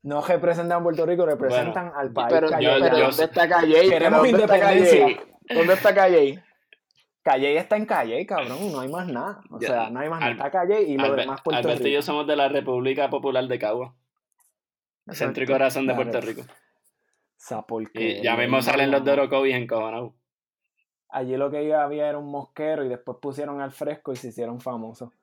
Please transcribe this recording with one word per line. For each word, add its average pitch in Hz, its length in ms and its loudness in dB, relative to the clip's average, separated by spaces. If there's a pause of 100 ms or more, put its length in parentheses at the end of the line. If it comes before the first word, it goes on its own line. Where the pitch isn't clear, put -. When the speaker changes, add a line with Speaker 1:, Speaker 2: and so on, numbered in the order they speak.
Speaker 1:
No 147 200 -4
representan 170 580 0
a - 20 -6
Puerto 165 240 0
Rico, 175 180 0
representan 127 640 -2
Speaker 2:
Bueno, 143 140 -10
Speaker 1:
al 127 120 -6
país 120 180 -2
Speaker 3:
Pero, 160 200 4
Speaker 1:
Calle. 156 160 0
Speaker 2:
yo, 127 120 4
Speaker 3:
pero 135 180 4
Speaker 2:
yo 156 80 4
Speaker 3:
¿dónde 135 120 2
Speaker 2:
sé. 160 80 2
Speaker 3:
está 170 240 2
Calle? 170 400 6
Speaker 1:
Queremos 165 320 4
Speaker 3:
¿Pero 240 180 6
dónde 214 60 4
está 202 140 6
Speaker 1:
independencia. 190 420 6 (160)
Speaker 3:
Calle? - 40 -14 (340)
¿Dónde 165 200 4
está 196 200 4
Calle? 180 480 4 (800)
Speaker 1:
Calle 143 360 2
está 190 180 0
en 208 100 -2
Calle, 143 400 -2
cabrón, 160 460 -6
no 135 80 -6
hay 131 80 -8
más 180 180 -8
nada. 160 340 -8 (100)
O - 100 -18
Speaker 2:
Ya, 120 80 -6
Speaker 1:
sea, 110 220 -2
no 123 100 -8
hay 151 80 -6
más 165 120 -6
nada. 120 120 -2
Speaker 2:
Albe-, 113 120 -8
Speaker 1:
Está 143 60 -4
Calle 190 320 0
y 151 140 -2
lo 135 80 0
Speaker 2:
Albe-, 139 180 0
Speaker 1:
demás 135 200 -6
Puerto 151 160 -2 (100)
Speaker 2:
Alberto 123 200 -2
y 143 40 0
yo 143 60 0
Speaker 1:
Rico. 143 40 -2
Speaker 2:
somos 147 240 -4
de 147 100 0
la 139 120 2
República 135 600 -2
Popular 131 380 -2
de 120 100 -4
Cagua. 120 360 -6 (1120)
Speaker 3:
Exacto. - 80 -16
Speaker 2:
Centro 127 300 -6
y - 20 -6
corazón 135 400 0
de 127 80 -2
Speaker 1:
Claro. 123 160 -4
Speaker 2:
Puerto 120 160 -4
Rico. 113 160 -10 (960)
Speaker 1:
Esa 110 280 -12
porquería, 113 520 -4
Speaker 2:
Y 104 40 -8
ya 117 100 0
mismo 120 100 0 (160)
Speaker 1:
hermano. 127 40 0
Speaker 2:
salen 139 280 0
los 139 140 0
de 139 80 2
Orocovis 135 420 2
encojonados. 113 580 -6 (1000)
Speaker 1:
Allí 131 260 -6
lo 139 140 -2
que 147 140 -4
iba, 151 180 0
había 147 260 -4
era 147 100 -4
un 143 120 -12
mosquero 151 540 -6
y 127 40 -4
después 123 320 -10
pusieron 143 400 -8
al 135 120 -10
fresco 147 400 -8
y 127 40 -8
se 123 120 -14
hicieron 120 320 -10
famosos. 117 500 -12 (120)